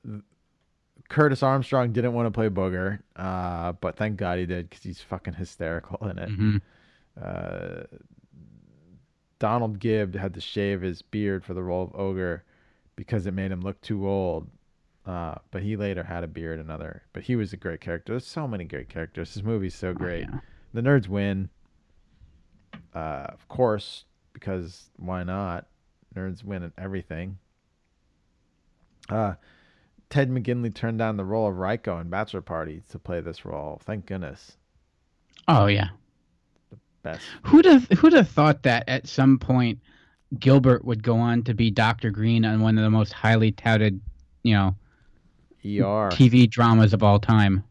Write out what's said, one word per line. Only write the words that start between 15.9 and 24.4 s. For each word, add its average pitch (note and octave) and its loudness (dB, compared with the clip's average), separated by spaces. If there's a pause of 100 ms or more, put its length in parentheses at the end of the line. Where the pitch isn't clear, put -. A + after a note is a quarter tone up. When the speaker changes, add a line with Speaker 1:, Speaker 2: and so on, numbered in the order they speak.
Speaker 1:
had F2 -8
a E2 -12
beard D#2+ -10
and D#2 -14
other, D#2+ -14 (100)
but - -14
he B2+ -4
was G#2+ -4
a G2 -14
great E2 -10
character. E2+ -8
There's B2+ -10
so D#3 -10
many G2+ -8
great D2 -12
characters. E2 -12
This G2 -10
movie's G#2 -4
so F#2 -8
Speaker 2:
Oh, F2+ -6
Speaker 1:
great. F2 -6
Speaker 2:
yeah. - -10 (340)
Speaker 1:
The A#2 -6
nerds B2+ 2
win. G2 -2 (1400)
Uh, D#2 -8
of - -20
course, - -2 (260)
because F#2 -10